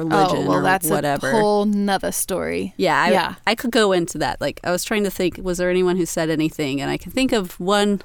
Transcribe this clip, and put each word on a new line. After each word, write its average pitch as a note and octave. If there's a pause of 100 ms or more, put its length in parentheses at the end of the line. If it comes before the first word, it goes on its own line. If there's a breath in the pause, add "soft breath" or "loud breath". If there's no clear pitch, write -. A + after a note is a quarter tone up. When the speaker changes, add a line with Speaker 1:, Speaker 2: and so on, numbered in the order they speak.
Speaker 1:
Oh, D#3+
Speaker 2:
religion -
Speaker 1:
well, -
Speaker 2:
or -
Speaker 1:
that's F#3
Speaker 2:
whatever. C#3+
Speaker 1:
a -
whole G#3
nother G3+
story. F3
Speaker 2:
Yeah, D#3+
I, E3
Speaker 1:
Yeah. F3 (120)
Speaker 2:
I G#3
could A#3
go G#3+
into E3+
that. D3
Like, -
I E3+
was F3+
trying G#3
to F#3+
think, F3+
was F3+
there F3+
anyone F3+
who E3+
said D#3+
anything? D3+
And C#3+
I D3
can E3+
think C4
of G3
one G3+